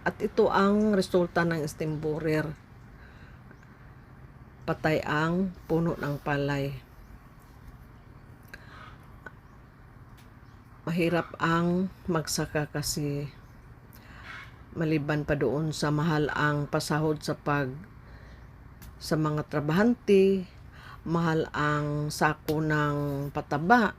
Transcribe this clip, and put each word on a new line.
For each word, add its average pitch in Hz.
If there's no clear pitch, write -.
At 175
ito 214
ang 208
resulta 175
ng 165
stem 156
borer. 156
Patay 156
ang 170
puno 165
ng 143
palay. 143
Mahirap 165
ang 175
magsaka 156
kasi 143
maliban 156
pa 147
doon 147
sa 147
mahal 151
ang 147
pasahod 156
sa 147
pag, 143
sa -
mga 151
trabahante, 190
mahal 160
ang 147
sako 151
ng 147
pataba 175